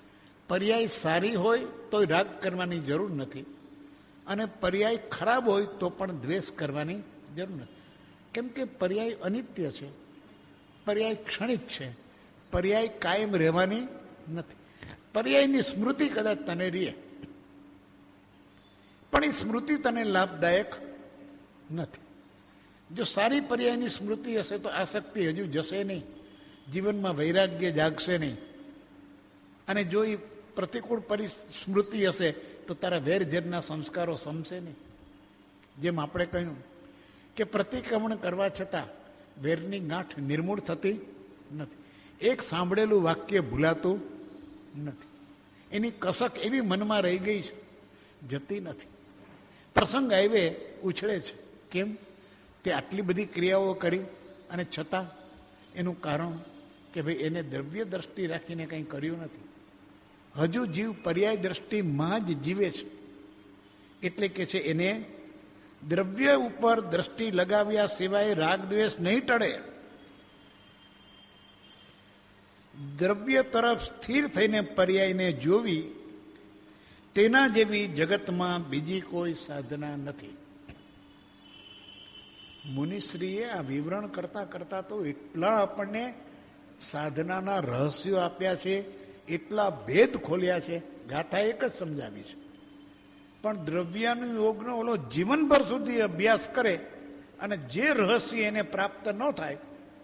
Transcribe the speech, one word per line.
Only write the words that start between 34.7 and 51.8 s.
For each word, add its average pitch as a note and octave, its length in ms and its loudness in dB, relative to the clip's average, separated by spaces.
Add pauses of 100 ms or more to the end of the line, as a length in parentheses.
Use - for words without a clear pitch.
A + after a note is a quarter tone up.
જેમ E3 220 0
આપણે D#3 280 0
કહ્યું F3 340 -4 (720)
કે A3 140 -2
પ્રતિક્રમણ A3 720 0
કરવા F#3 340 0
છતાં F#3 360 -4 (520)
વેરની E3+ 440 -2
ગાંઠ E3+ 380 -4
નિર્મૂળ E3 400 0
થતી G3 360 -2 (540)
નથી, D3 320 -12 (380)
એક A#3 220 4
સાંભળેલું G3 600 4
વાક્ય E3+ 380 2
ભૂલાતું D#3+ 560 2 (800)
નથી, D3 320 -10 (600)
એની A3 280 -2
કસક A#3+ 420 0
એવી A#3+ 240 0
મનમાં G#3 400 2
રહી F3+ 180 2
ગઈ G3+ 200 0
છે, - 120 -10 (720)
જતી C#3 360 -6
નથી. D#3+ 300 -12 (840)
પ્રસંગ A#3 360 0
આવ્યે G3 380 4 (320)
ઉછળે F#3+ 400 -2
છે. - 140 -12 (320)
કેમ? F#3+ 220 -2 (680)